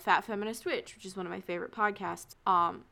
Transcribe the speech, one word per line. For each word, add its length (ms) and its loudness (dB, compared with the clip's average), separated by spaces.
Fat 240 4
Feminist 400 -4
Witch, 280 -4
which 120 -18
is 100 -12
one 80 -6
of 80 -6
my 80 -6
favorite 320 -6
podcasts, 600 -2
um, 460 4